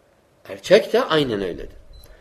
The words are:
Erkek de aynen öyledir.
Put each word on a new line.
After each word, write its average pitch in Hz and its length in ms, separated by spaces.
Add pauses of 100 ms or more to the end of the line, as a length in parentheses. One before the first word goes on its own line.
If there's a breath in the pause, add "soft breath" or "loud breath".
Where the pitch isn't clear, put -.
(500)
Erkek 175 440
de 233 100
aynen 131 380
öyledir. 85 360 (440 soft breath)